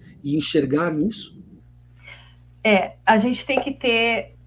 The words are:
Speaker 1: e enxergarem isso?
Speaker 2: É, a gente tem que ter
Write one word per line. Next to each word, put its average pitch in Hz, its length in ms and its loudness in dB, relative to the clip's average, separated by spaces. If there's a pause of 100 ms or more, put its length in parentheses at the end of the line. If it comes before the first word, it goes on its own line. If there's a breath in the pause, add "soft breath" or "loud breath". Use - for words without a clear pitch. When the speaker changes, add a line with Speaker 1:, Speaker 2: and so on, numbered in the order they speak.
(220 loud breath)
Speaker 1:
e 143 140 -4
enxergarem 151 680 0
isso? - 360 -10 (1200 loud breath)
Speaker 2:
É, 202 340 2 (100)
a 220 100 6
gente 247 300 -2
tem 269 160 0
que 277 100 -6
ter 233 640 -2 (120)